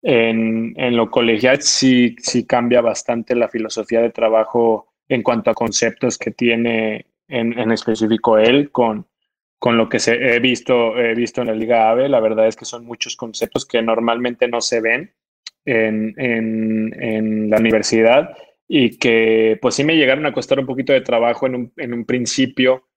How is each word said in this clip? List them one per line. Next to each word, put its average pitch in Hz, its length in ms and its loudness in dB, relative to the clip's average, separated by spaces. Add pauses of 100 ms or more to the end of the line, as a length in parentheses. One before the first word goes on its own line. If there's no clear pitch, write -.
en, 113 720 0
en 123 180 -2
lo 117 140 0
colegial 120 520 2
sí, 123 580 2
sí - 260 -2
cambia 120 360 2
bastante 117 540 -2
la 117 140 0
filosofía 113 520 -4
de 117 100 0
trabajo 113 840 0 (160)
en 131 140 0
cuanto 117 260 0
a 110 60 0
conceptos 113 640 -2
que - 140 -8
tiene 117 760 -2 (200)
en, 117 300 -4
en 113 140 -2
específico 110 640 0
él 127 320 2
con, 113 380 -2 (520)
con 117 180 2
lo 110 120 2
que 120 100 -2
se, 120 360 0
he 120 40 2
visto, 120 580 0
he 117 180 0
visto 120 260 -4
en 117 60 -4
la 110 80 -2
Liga 110 340 2
ave. 127 200 2
La 135 100 2
verdad 110 280 2
es 113 80 -2
que - 100 -20
son 117 200 -14
muchos 117 300 -10
conceptos 113 500 -6
que 117 160 0
normalmente 117 640 0
no 120 140 -2
se 117 200 -2
ven 120 320 -2 (520)
en, 110 520 0
en, 110 840 -4
en 110 480 -2
la 104 80 2
universidad 113 800 2 (300)
y 127 300 0
que, 110 640 2
pues, 120 140 -2
sí 139 80 0
me 160 120 2
llegaron 143 300 2
a 139 80 -2
costar 135 260 -2
un 135 60 -4
poquito 131 280 -2
de 131 80 2
trabajo 120 440 0
en 127 100 -2
un, 123 220 -8
en 120 160 -8
un 120 120 -6
principio 127 920 0